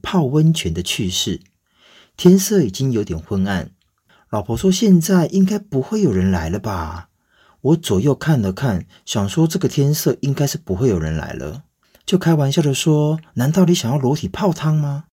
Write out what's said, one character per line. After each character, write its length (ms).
泡 220
温 280
泉 220
的 80
趣 300
事。 300
天 220
色 240
已 80
经 200
有 120
点 160
昏 280
暗， 220
老 100
婆 160
说： 140
“现 280
在 280
应 180
该 140
不 200
会 220
有 100
人 200
来 180
了 80
吧？” 520
我 140
左 260
右 140
看 260
了 100
看， 360
想 240
说 160
这 140
个 100
天 240
色 280
应 120
该 140
是 100
不 180
会 140
有 80
人 180
来 180
了， 320
就 140
开 160
玩 180
笑 120
的 100
说 460
：“难 160
道 120
你 120
想 160
要 80
裸 160
体 120
泡 240
汤 220
吗？” 400